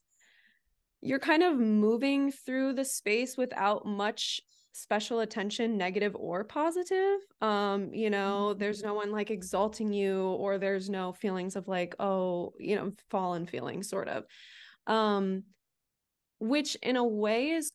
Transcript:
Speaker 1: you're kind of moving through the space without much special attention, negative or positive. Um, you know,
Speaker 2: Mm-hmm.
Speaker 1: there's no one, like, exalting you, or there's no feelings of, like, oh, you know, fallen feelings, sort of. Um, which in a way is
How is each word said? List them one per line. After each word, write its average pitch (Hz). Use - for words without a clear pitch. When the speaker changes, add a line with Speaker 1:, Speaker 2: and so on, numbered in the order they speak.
Speaker 1:
you're 262
kind 311
of 339
moving 233
through 262
the 269
space 247
without 214
much 208
special 214
attention, 220
negative 196
or 175
positive. 359
Um, 202
you 220
know, 202
Speaker 2:
Mm-hmm. 202
Speaker 1:
there's 202
no 208
one, 208
like, 214
exalting 208
you, 196
or 196
there's 196
no 185
feelings 185
of, 190
like, 180
oh, 185
you 202
know, 196
fallen 180
feelings, 175
sort -
of. -
Um, 202
which 285
in 254
a 247
way 220
is 320